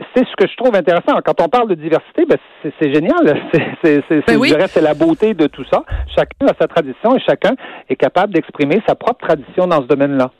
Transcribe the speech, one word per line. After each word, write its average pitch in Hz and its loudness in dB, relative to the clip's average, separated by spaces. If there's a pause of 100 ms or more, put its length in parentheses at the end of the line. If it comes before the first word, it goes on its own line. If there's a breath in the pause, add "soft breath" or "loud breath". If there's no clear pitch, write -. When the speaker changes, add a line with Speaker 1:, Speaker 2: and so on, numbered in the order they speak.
(160)
Speaker 1:
c'est 254 2
ce - -8
que 190 2
je - -18
trouve 233 2
intéressant. 180 0
Quand - 0
on 170 2
parle 240 0
de 175 -2
diversité, 160 -2
ben, 247 2 (240)
c'est, 147 -8
c'est 151 0
génial. 165 2 (100)
<laughs> 143 0
C'est, 160 2 (200)
c'est, 147 2
c'est, 165 0
Speaker 2:
Ben 139 0
Speaker 1:
c'est, - 4
Speaker 2:
oui. - 2
Speaker 1:
je 151 2
dirais, 180 2
c'est 180 -2
la 151 2
beauté 214 2
de 160 2
tout - -14
ça. 240 0 (320 loud breath)
Chacun 254 -2
a 185 2
sa 160 0
tradition 170 -2
et 247 2
chacun 185 0 (360 loud breath)
est 135 -4
capable 185 0
d'exprimer 156 -2
sa 156 2
propre - -4
tradition 170 -2
dans 160 2
ce 123 -6
domaine-là. 139 0